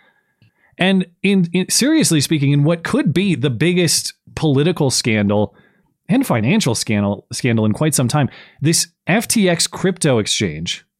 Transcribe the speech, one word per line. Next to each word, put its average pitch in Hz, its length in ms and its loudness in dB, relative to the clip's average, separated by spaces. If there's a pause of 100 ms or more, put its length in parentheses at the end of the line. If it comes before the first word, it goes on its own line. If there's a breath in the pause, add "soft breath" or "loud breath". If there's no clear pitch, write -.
(800 soft breath)
And 185 280 0 (160)
in, 185 300 2
in 185 160 -2
seriously 233 520 2
speaking, 139 320 0
in 143 120 2
what 170 200 0
could 240 280 0
be 185 220 0
the 131 160 -2
biggest 170 640 0 (220)
political 147 560 0
scandal 104 640 0 (540 soft breath)
and 247 160 2
financial 131 500 0
scandal, 101 580 -2
scandal 113 320 0
in 107 80 2
quite 156 220 -2
some 127 120 0
time, 143 240 0 (300 loud breath)
this 160 260 0 (200)
F 202 200 0
T 196 220 2
X 170 180 0
crypto 156 520 0
exchange 87 680 -4 (140)